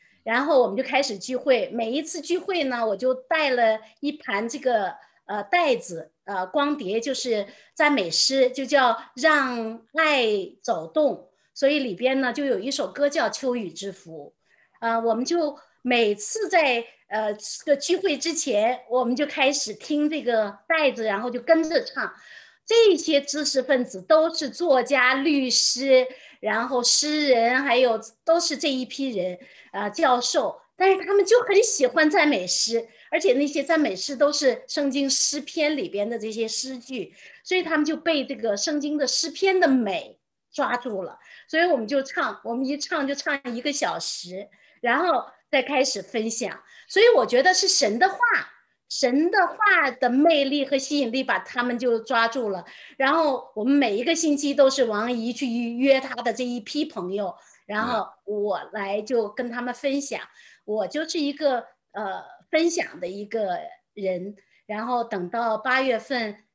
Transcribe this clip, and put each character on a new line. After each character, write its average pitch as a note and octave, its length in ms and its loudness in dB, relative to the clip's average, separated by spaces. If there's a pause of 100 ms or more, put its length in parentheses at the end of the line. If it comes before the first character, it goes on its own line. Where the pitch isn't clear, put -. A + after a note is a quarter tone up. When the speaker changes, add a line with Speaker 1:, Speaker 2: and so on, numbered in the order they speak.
(240)
Speaker 1:
然 A#3 220 0
后 D4 160 4
我 G#3+ 80 4
们 G3 80 -4
就 C4 40 -2
开 C4+ 220 0
始 A3+ 140 -6
聚 B3+ 180 -8
会， B3 380 2
每 A3+ 180 -4
一 D4 100 -2
次 D#4+ 200 -8
聚 F4 160 -2
会 F4 260 -2
呢， A#3+ 240 -2
我 G3+ 80 0
就 B3+ 180 0
带 D4 360 0
了 A3+ 280 2 (220)
一 D4 140 -4
盘 A3 340 -4
这 C#4 100 -8
个， A#3 380 -2 (300)
呃， G3+ 180 -6
袋 D#4 320 2
子， E3+ 380 -12 (100)
呃， F#3+ 240 -6
光 D4 300 0
碟， G#3 200 -4
就 C4 160 -4
是 A3 320 -4 (280)
赞 D4 180 2
美 G3+ 180 0
诗， C4 400 2
就 C4 160 -4
叫 B3 320 4 (200)
《让 B3 680 0 (100)
爱 D4 300 2 (360)
走 E3 260 -4
动》。 C#4+ 420 0 (240)
所 C#4 140 0
以 D4 120 2
里 A#3+ 140 -4
边 C4 280 0
呢， B3+ 100 0
就 C#4+ 140 -4
有 A#3+ 120 0
一 A#3 140 -4
首 C4+ 160 -4
歌 C#4+ 220 -2
叫 C#4+ 200 0
《秋 B3 240 -4
雨 G#3+ 160 -4
之 F#3 220 -10
福》。 D#3+ 420 -18 (460)
呃， A3+ 180 0
我 A3+ 160 2
们 A#3+ 120 -2
就 E4 340 -2 (220)
每 A#3 340 2
次 G#4 320 -4
在， C4+ 380 2 (240)
呃， G#3+ 240 -2
这 - 320 -12
个 D4 100 4
聚 E4 220 0
会 E4+ 200 0
之 E4 160 -4
前， A3+ 460 0 (100)
我 B3 140 2
们 A#3+ 100 0
就 C#4+ 120 0
开 D4 260 0
始 A3 220 -4
听 D4 360 -2
这 D4+ 140 -4
个 G#3+ 340 0 (120)
袋 D#4 200 2
子， A3 140 -4
然 G#3 180 -2
后 B3 80 -6
就 A#3+ 120 -8
跟 E4 200 4
着 D#4 220 0
唱。 - 300 -8 (520)
这 G#4+ 300 6
些 C#4+ 240 2
知 C#4+ 240 -4
识 C4 180 0
分 B3+ 220 2
子 F#3 180 -8
都 D#4+ 320 4
是 D#4 160 -6
作 C4+ 320 2
家、 B3+ 340 2
律 C#4 340 0
师， B3+ 580 2 (320)
然 G#3+ 300 -2
后 B3 120 0
诗 D4 460 0
人， B3 340 4
还 C4 140 0
有 A#3+ 240 4 (240)
都 E4 160 4
是 D#4 160 -2
这 D4 160 -2
一 B3+ 140 -4
批 C4+ 240 -6
人， F3+ 280 -4 (360)
呃， G3+ 160 -6
教 B3 320 2
授， A#3+ 400 -2 (160)
但 F#4+ 120 4
是 F#4 160 2
他 F#4+ 80 -2
们 G4+ 120 6
就 A#4+ 160 6
很 G4+ 200 4
喜 D4+ 240 2
欢 D4+ 240 4
赞 D4+ 160 4
美 G3+ 220 0
诗， A3+ 400 -2 (240)
而 E4 80 0
且 D#4 140 4
那 C#4+ 120 2
些 C#4+ 160 -2
赞 D#4+ 160 0
美 B3+ 160 0
诗 B3+ 220 -8
都 C#4+ 160 4
是 C#4+ 340 0
圣 C#4+ 240 -2
经 C#4 200 0
诗 - 320 0
篇 D4+ 340 -2
里 G3+ 140 -4
边 G3+ 200 -2
的 A#3 80 -6
这 G#3+ 140 -8
些 A3 160 -4
诗 B3+ 320 -8
句， A#3 340 -10 (300)
所 F#4 140 -2
以 F4+ 40 2
他 D#4+ 140 -2
们 D4+ 80 2
就 D4+ 140 -2
被 D#4 280 0
这 C4+ 80 -8
个 G#3+ 220 -2
圣 D4 240 -2
经 D4 180 -4
的 C#4+ 80 0
诗 D4+ 240 -2
篇 F#4+ 300 0
的 E4+ 80 4
美 G#3 540 0 (280)
抓 B3 280 -4
住 G#3+ 240 -6
了。 - 180 -12 (300)
所 D#4 100 0
以 F4 60 4
我 E4+ 100 2
们 A3+ 100 -4
就 C4+ 160 0
唱， C4 440 -6
我 A#3 100 -6
们 C4 100 -4
一 C#4+ 120 -4
唱 D4 280 -4
就 C#4 80 -4
唱 C#4+ 240 -4 (160)
一 A#3 60 -6
个 C#4+ 140 -4
小 E3+ 260 -4
时， F#3 480 -10 (320)
然 A#3+ 200 0
后 E4 260 0 (260)
再 C4+ 100 2
开 C4+ 220 0
始 G#3 180 -2
分 A3 300 -4
享。 - 320 -8 (240)
所 G4+ 160 4
以 A#4 40 10 (100)
我 A#3 80 4
觉 A#3+ 180 2
得 F#4 100 6
是 F#4 140 2
神 A3 320 2
的 F#4 80 4
话， F#4+ 100 -2 (720)
神 C#4 420 2
的 F#4 160 4
话 F4 420 2
的 B3 180 0
魅 C#4+ 380 4
力 C#4 180 0
和 C4+ 140 0
吸 C#4+ 220 -2
引 A#3 120 0
力 C4 120 -2
把 G#3 160 -2
他 - 240 -6
们 A#3+ 160 -2
就 A#3 180 0
抓 A3+ 300 0
住 A3+ 220 -4
了。 F3+ 140 -6 (320)
然 C4+ 160 2
后 D#4 440 0
我 G#3+ 80 -4
们 C4 100 4
每 B3 240 2
一 A#3+ 60 -2
个 E4 100 0
星 D4 240 0
期 C#4+ 160 -2
都 C4+ 160 6
是 C4+ 140 0
王 A3+ 280 -2
姨 A#3 220 -4
去 C4+ 140 -4
约 A#3+ 520 2
她 C4 220 -8
的 A3+ 100 -2
这 B3+ 120 -4
一 A#3+ 160 -4
批 D4 260 -4
朋 F#3 260 -8
友， G3 240 -6 (300)
然 G#3+ 220 -4
后 A3+ 200 -2 (180)
我 G#3 360 -2 (100)
来 G3+ 300 -4
就 A3 280 -2
跟 B3 200 -8
他 A#3+ 140 -8
们 B3 100 -6
分 C#4 260 -2
享。 B3 220 -8
Speaker 2:
嗯。 - 80 -16 (360)
Speaker 1:
我 G#3+ 220 -4
就 D#4 220 -6
是 E4+ 100 -6
一 C#4+ 140 -2
个， C#4 320 -2 (280)
呃， F#3+ 300 -8 (280)
分 E4 180 2
享 E4+ 300 -6
的 F3+ 80 -8
一 G3+ 180 -10
个 G3+ 340 -4 (360)
人。 F#3+ 400 -6 (320)
然 G#3+ 180 -6
后 B3 180 -2
等 F#3 260 -6
到 A3+ 280 -2
八 B3+ 240 0
月 B3+ 160 0
份 A3 460 -6 (120)